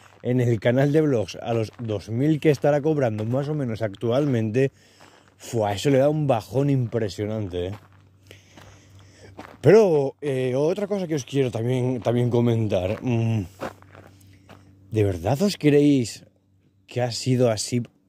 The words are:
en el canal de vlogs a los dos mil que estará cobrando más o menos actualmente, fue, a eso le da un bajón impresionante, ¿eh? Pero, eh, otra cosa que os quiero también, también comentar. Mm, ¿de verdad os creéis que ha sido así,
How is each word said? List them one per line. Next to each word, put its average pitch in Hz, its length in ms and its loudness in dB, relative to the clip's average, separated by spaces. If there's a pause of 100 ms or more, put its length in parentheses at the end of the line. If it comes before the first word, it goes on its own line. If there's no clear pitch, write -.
(220)
en 123 180 0
el 117 180 2
canal 131 320 2
de 156 120 4
vlogs 123 400 0
a 117 100 -4
los 113 260 -2
dos 110 300 -6
mil 135 320 0
que 160 80 2
estará 147 320 2
cobrando 127 460 0
más 135 240 -2
o 156 40 -4
menos 120 280 -4
actualmente, 117 920 0 (640)
fue, 110 320 -2
a 101 60 -2
eso 143 160 -2
le 135 80 4
da 135 100 4
un 151 180 0
bajón 131 440 0
impresionante, 107 960 -4
¿eh? 95 60 -8 (1900)
Pero, 160 600 4
eh, 131 360 -2
otra 185 320 -2
cosa 196 180 -4
que 156 80 -4
os 139 100 -6
quiero 135 280 -2
también, 123 480 -2
también 120 300 0
comentar. 110 720 0
Mm, 113 400 0 (1500)
¿de 107 140 0
verdad 98 380 -2
os 202 140 0
creéis 143 680 2 (640)
que - 160 -6
ha 120 100 -2
sido 123 380 2
así, 117 320 -4 (260)